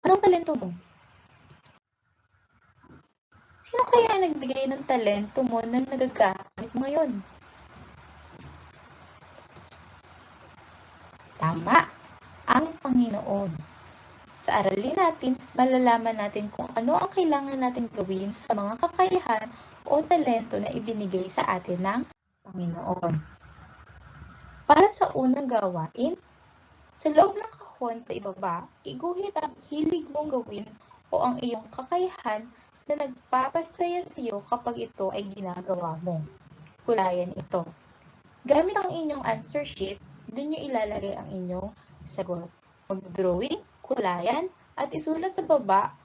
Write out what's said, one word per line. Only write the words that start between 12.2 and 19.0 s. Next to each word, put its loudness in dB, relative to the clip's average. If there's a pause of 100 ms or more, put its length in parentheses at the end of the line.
ang 4
Panginoon. 0 (880)
Sa 2
aralin 0
natin, 2 (160)
malalaman 4
natin -4
kung -8
ano 2
ang 0
kailangan 2
natin -2
gawin -4
sa -4
mga -4
kakayahan 0 (340)